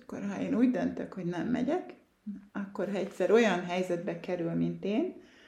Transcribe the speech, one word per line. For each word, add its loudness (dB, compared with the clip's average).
akkor, -10
ha -4
én 0
úgy 6
döntök, -2
hogy -6
nem -2
megyek, 0
akkor -4
ha -2
egyszer 0
olyan 6
helyzetbe -2
kerül, -2
mint 0
én, 2